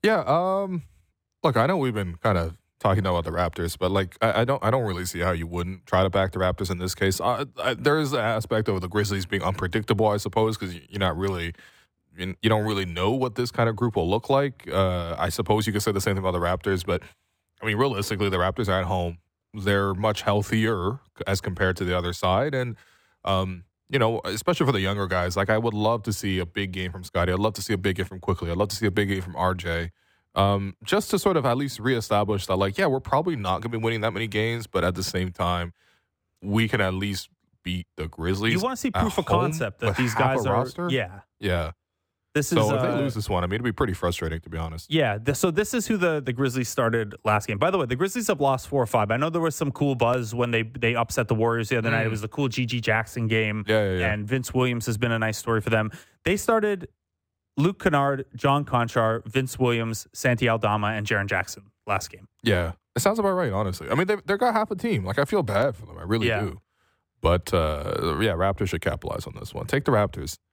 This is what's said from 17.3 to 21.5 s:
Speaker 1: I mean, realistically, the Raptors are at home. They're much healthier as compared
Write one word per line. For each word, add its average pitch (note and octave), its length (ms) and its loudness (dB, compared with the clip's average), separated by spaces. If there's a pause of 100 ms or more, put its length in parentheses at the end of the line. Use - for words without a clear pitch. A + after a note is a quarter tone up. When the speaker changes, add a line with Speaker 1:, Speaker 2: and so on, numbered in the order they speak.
Speaker 1:
I - 40 -10
mean, G#2 120 0
realistically, G#2 520 0
the F#2 80 0
Raptors F#2+ 300 0
are F#2+ 140 2
at F2 40 -2
home. F2 340 -2 (340)
They're G2 400 0
much G#2 300 0
healthier G#2+ 760 0 (260)
as G2 140 0
compared F#2 380 -2